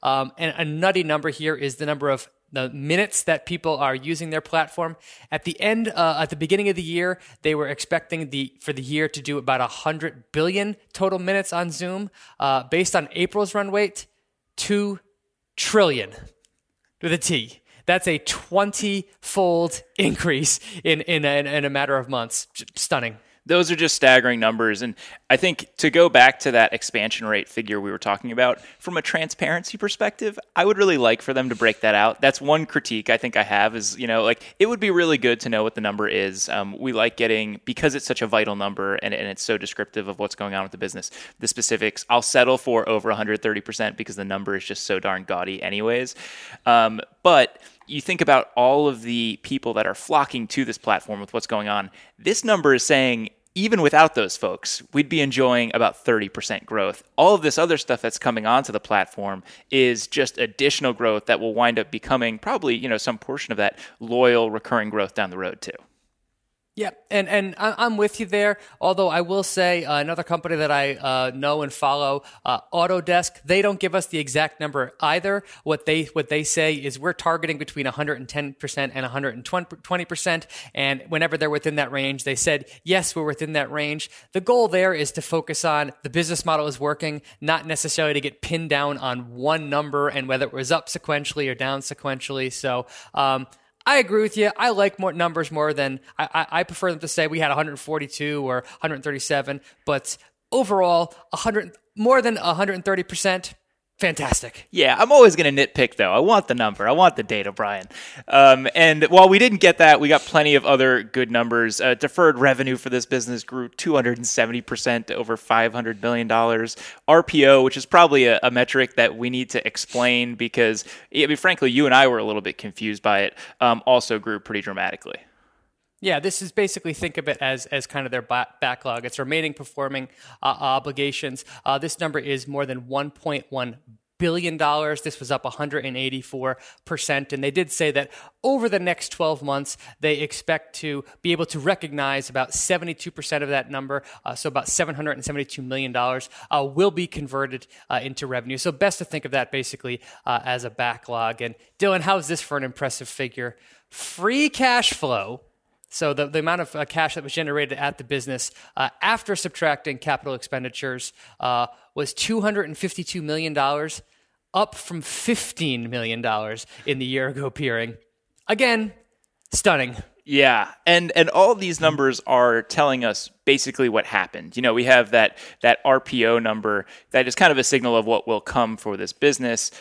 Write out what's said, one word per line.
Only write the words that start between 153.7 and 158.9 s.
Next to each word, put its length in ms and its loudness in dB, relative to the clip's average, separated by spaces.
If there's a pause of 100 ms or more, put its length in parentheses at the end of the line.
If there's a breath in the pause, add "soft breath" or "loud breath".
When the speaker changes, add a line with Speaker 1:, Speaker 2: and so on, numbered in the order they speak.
Speaker 1:
Free 600 -2
cash 460 0
flow. 480 -4 (520)
So 200 -2
the, 120 -2
the 120 -4
amount 240 0
of, 120 -10
uh, 120 -6
cash 300 -2
that 60 -10
was 120 -12
generated 420 -4
at 220 -6
the 60 -14
business, 460 -6 (280 soft breath)
uh, 100 -2 (140)